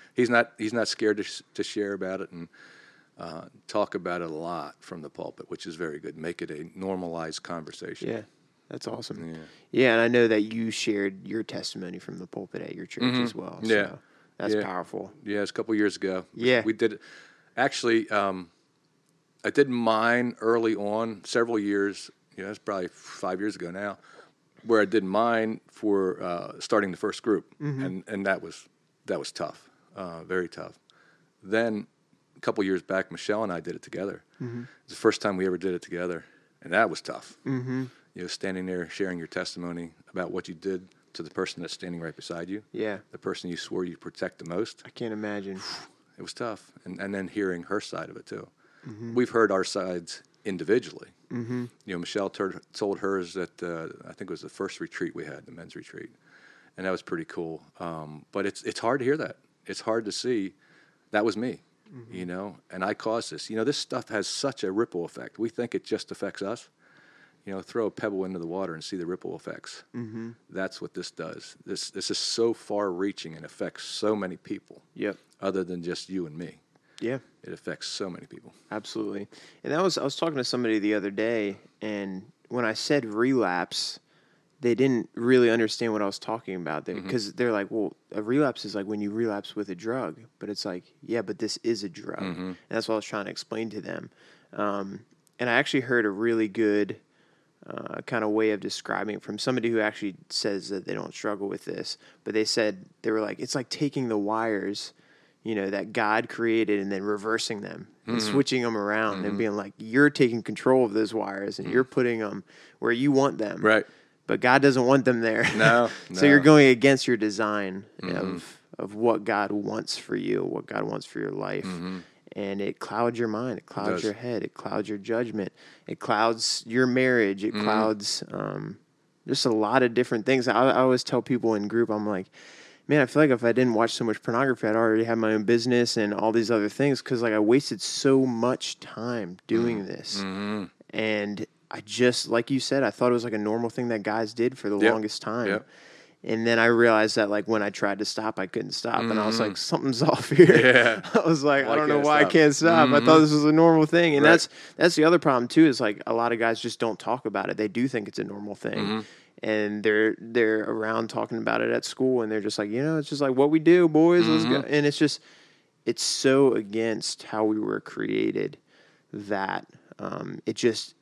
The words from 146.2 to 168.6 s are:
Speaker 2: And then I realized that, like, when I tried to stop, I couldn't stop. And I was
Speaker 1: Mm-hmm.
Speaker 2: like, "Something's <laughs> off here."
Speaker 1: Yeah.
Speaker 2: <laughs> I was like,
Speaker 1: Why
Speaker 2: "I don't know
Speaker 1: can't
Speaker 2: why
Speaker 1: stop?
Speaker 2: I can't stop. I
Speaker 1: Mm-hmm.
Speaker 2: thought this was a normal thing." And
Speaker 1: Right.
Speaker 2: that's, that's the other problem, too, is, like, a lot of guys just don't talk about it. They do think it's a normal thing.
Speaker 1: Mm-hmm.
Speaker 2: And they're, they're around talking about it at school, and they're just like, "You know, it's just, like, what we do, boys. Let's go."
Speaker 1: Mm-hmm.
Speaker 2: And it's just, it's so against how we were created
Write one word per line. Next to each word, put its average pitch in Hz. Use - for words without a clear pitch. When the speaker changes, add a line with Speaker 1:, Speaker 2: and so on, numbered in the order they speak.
Speaker 2:
And 113
then 117
I 113
realized 113
that, 107
like, 104
when 110
I 101
tried 101
to 104
stop, 110
I 135
couldn't 104
stop. -
And 117
I 104
was 110
Speaker 1:
Mm-hmm. 117
Speaker 2:
like, 98
"Something's 135
<laughs> -
off -
here." 160
Speaker 1:
Yeah. 120
Speaker 2:
<laughs> -
I -
was 156
like, 139
Speaker 1:
Why 117
Speaker 2:
"I -
don't 151
know 147
Speaker 1:
can't 143
Speaker 2:
why 151
Speaker 1:
stop? 147
Speaker 2:
I -
can't 151
stop. 160
I -
Speaker 1:
Mm-hmm. 147
Speaker 2:
thought 160
this 156
was 151
a 151
normal 160
thing." 170
And 143
Speaker 1:
Right. 156
Speaker 2:
that's, 170
that's 165
the 151
other 165
problem, 123
too, 160
is, 123
like, 107
a 117
lot 117
of 110
guys 113
just -
don't 110
talk 123
about 98
it. 101
They 107
do 120
think 113
it's -
a 104
normal 101
thing. 107
Speaker 1:
Mm-hmm. 107
Speaker 2:
And 107
they're, 107
they're 110
around 113
talking 113
about 113
it 117
at 117
school, 131
and 107
they're 110
just 104
like, 104
"You 120
know, 160
it's 147
just, 147
like, 131
what 139
we 160
do, 170
boys. 165
Let's 156
go." 131
Speaker 1:
Mm-hmm. -
Speaker 2:
And 147
it's 143
just, 151
it's 117
so 135
against 110
how 110
we 107
were 107
created 53